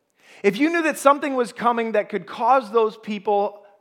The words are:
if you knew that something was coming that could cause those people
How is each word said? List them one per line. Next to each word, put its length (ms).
if 140
you 120
knew 140
that 160
something 380
was 160
coming 400
that 160
could 180
cause 460
those 240
people 640